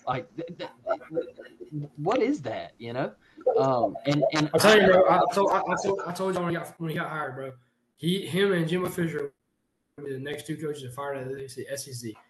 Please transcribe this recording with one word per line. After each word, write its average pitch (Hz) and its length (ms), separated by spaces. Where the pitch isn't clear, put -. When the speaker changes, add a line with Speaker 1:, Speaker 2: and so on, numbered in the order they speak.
Speaker 1:
Like, 127 300
th-, 165 240
th-, - 100
what 180 260
is 247 200
that, 104 360
you 117 140
know? 143 220
Um, 127 380
and, 147 180
and 151 200
Speaker 2:
I'll 160 60
tell 208 200
you, 190 60
bro, 185 240
I 180 140
told, 196 160
I, 190 100
I 185 220
told, 196 240
I 170 60
told 190 240
you 180 60
when 170 80
he 165 80
got, - 200
when 165 120
he 151 80
got 156 120
hired, 143 260
bro, 135 180
he, 175 320
him 190 240
and 165 160
Jimbo 180 220
Fisher 151 420
were 143 120
the 131 100
next 147 260
two 156 120
coaches 147 260
to 123 80
fire 143 240
out 131 80
of 127 60
the 135 420
S - 160
E 131 60
C. 120 240